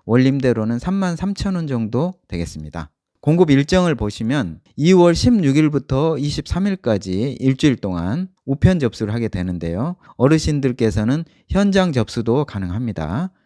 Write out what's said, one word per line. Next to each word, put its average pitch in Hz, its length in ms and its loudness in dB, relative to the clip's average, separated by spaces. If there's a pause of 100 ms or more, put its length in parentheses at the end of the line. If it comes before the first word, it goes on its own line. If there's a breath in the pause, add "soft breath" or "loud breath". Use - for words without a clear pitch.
월 123 220 2
임대로는 120 540 0
삼만 185 340 -2
삼천 190 400 -4
원 165 140 -4
정도 123 460 -4 (120)
되겠습니다. 80 640 -10 (300)
공급 160 300 4
일정을 156 440 4
보시면 110 640 -4 (160 soft breath)
이월 175 400 6
십육 170 420 2
일부터 151 640 0
이십삼 147 480 -4
일까지 110 720 -2
일주일 135 380 2
동안 98 520 -4 (180)
우편 160 340 4
접수를 110 340 -2
하게 117 140 -2
되는데요. 90 680 -4 (220 loud breath)
어르신들께서는 135 1080 0 (240 soft breath)
현장 190 440 2
접수도 117 540 0
가능합니다. 101 840 -6 (160)